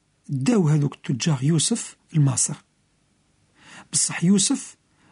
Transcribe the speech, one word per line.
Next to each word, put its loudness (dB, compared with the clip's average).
داو 2
هذوك 0
التجار -2
يوسف 0
لمصر. 0
بصح -4
يوسف 0